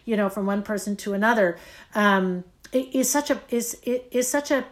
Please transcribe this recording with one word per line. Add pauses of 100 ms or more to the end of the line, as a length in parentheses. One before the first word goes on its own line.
you
know,
from
one
person
to
another, (360)
um, (280)
i-,
is
such
a,
is,
i-,
is
such
a